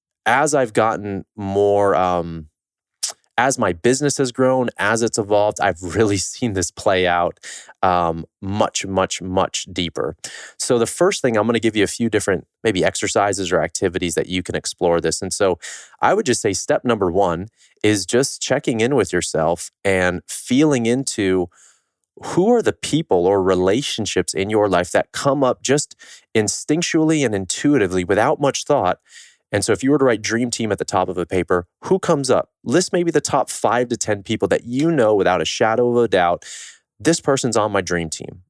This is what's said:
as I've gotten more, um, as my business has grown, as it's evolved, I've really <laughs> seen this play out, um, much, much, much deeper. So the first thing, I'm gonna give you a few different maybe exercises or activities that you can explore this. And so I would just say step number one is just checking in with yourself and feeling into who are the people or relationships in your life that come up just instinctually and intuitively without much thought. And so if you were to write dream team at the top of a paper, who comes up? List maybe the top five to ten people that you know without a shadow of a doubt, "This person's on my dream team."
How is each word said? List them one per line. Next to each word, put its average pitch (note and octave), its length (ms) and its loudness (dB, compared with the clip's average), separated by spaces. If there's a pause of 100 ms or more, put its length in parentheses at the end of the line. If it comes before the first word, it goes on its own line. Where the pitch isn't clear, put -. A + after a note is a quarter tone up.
(260)
as C#3+ 300 2
I've B2 180 0
gotten G#2 520 -2 (100)
more, G2+ 600 2
um, E2+ 520 -2 (880)
as B2+ 220 2
my G2 140 2
business C#3 440 0
has C3 140 0
grown, C3 460 2
as A2 240 0
it's A2+ 160 -2
evolved, G#2 420 2
I've F2+ 220 0
really G2+ 360 0
<laughs> - 0 -
seen G#2+ 360 -4
this F#2 180 -4
play F#2 340 0
out, F2 340 0 (440)
um, E2+ 420 0 (160)
much, G2+ 440 -2
much, F#2+ 360 -2
much - 500 -4
deeper. E2+ 440 -4 (420)
So B2 220 0
the A2+ 80 0
first - 340 0
thing, A#2 160 0
I'm G#2 80 2
gonna A#2 140 2
give A2 160 0
you G#2 80 2
a F#2 40 0
few A#2 220 -2
different G2+ 380 -2 (160)
maybe F#2+ 200 0
exercises G2 680 -2
or E2+ 100 2
activities F2 540 -2
that D2 120 -2
you F#2 140 -4
can F2 140 -6
explore E2+ 460 0
this. D#2+ 200 -2
And F#2+ 120 -8
so F#2 260 0 (420)
I C3+ 120 4
would G#3 120 0
just B2 160 0
say G2+ 120 -2
step - 320 -2
number G2+ 260 0
one F2+ 360 0 (360)
is G#2+ 220 2
just - 360 0
checking C3 380 -2
in B2 160 2
with G#2 180 0
yourself E2+ 560 -2 (140)
and F2+ 440 0
feeling C3+ 580 2
into G2 640 0 (760)
who F#3+ 260 2
are A#3+ 120 4
the G#2+ 120 0
people - 540 0
or G2 160 2
relationships F#2+ 880 0
in G2 160 -4
your G#2 200 2
life F2+ 240 0
that - 180 0
come C#3 320 0
up B2 180 0
just - 360 -2 (360)
instinctually D#3 920 0
and G#2+ 100 0
intuitively F#2+ 720 2
without A2 340 2
much C#3 240 0
thought. G#2+ 380 0 (540)
And G2+ 80 0
so - 80 0
if G2+ 120 0
you C3 80 2
were D3 60 4
to C3+ 60 2
write A2+ 180 2
dream A2+ 300 -2
team G#2+ 220 -4
at F#2 60 -6
the - 40 -4
top F#2 240 0
of F2+ 100 -6
a F2 80 -2
paper, F2+ 400 0 (200)
who F#3 120 2
comes C#3+ 320 0
up? - 200 2 (160)
List D#3 260 0
maybe F3 180 0
the D3+ 120 2
top - 280 0
five A#2+ 380 0
to A#2+ 80 -4
ten G#2 260 -4
people G#2+ 280 -2
that - 160 0
you C#3 260 0
know A#2+ 240 4
without F2+ 260 2
a D#2+ 40 -2
shadow A#2+ 520 0
of A#2+ 60 4
a A2+ 60 2
doubt, F2 340 2 (560)
"This E3 220 0
person's C3+ 340 0
on G#2+ 160 0
my G2+ 80 0
dream E2+ 300 -4
team." - 400 -14